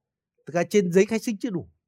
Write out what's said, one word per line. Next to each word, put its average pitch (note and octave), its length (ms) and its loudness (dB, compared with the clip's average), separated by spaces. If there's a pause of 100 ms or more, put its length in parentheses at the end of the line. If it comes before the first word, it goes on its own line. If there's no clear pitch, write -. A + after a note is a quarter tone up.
(440)
Thực - 100 -8
ra F3 140 0
trên G3 220 2
giấy F#3+ 140 6
khai A3 140 -4
sinh A3 180 -6
chưa C4 120 -6
đủ. D3 180 -8 (200)